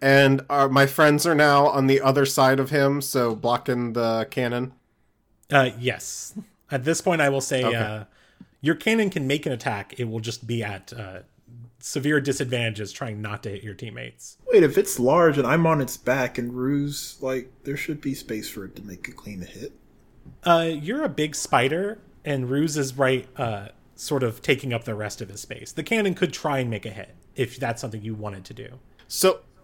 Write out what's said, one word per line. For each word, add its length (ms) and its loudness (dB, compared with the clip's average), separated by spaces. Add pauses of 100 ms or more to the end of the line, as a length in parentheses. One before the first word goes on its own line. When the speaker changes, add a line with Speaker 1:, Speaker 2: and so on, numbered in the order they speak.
Speaker 1:
And, 480 6
uh, 200 4
my 160 6
friends 400 4
are 100 4
now 320 6
on 200 4
the 140 6
other 240 4
side 340 4
of 120 -2
him, 300 2
so 340 0
blocking 580 -2
the 360 0
cannon? 440 -4 (760)
Speaker 2:
Uh, 280 4
yes. 540 -6 (380)
At 120 -4
this 180 0
point, 200 2
I 80 4
will 120 0
say, 220 -2
Speaker 1:
Okay. 120 2
Speaker 2:
uh, 280 -4 (580)
your 140 0
cannon 340 0
can 180 -4
make 180 -2
an 60 -2
attack. 480 -6
It 60 -4
will 140 -6
just 280 -8
be 160 -2
at, 300 -10
uh, 260 -14 (600)
severe 420 0
disadvantages 680 -4
trying 300 -10
not 220 -10
to 60 -10
hit 140 -12
your 100 -14
teammates. 640 -16 (100)
Speaker 3:
Wait, 160 8
if 140 4
it's 220 0
large 380 6
and 100 2
I'm 200 4
on 140 4
its 160 -6
back 400 -2
and 160 -4
Ruse, 680 -4
like, 300 -4 (120)
there 140 -6
should 240 -6
be 120 -4
space 360 -10
for 160 -12
it 100 -16
to 80 -16
make 240 -14
a 40 -16
clean 300 -14
hit. 320 -14 (680)
Speaker 2:
Uh, 260 4
you're 340 -4
a 60 -2
big 260 -4
spider, 640 0 (260)
and 240 -2
Ruse 280 0
is 200 -4
right, 300 2 (100)
uh, 320 -6 (260)
sort 280 -2
of 180 -4
taking 320 0
up 120 -4
the 100 -6
rest 260 -8
of 80 -10
his 120 -14
space. 300 -16
The 120 -8
cannon 320 0
could 180 -2
try 260 -2
and 100 -2
make 160 -6
a 40 -10
hit, 260 -16 (200)
if 220 -4
that's 240 -4
something 200 -10
you 120 -8
wanted 320 -10
to 80 -18
do. 260 -16 (280)
Speaker 1:
So, 320 2 (240)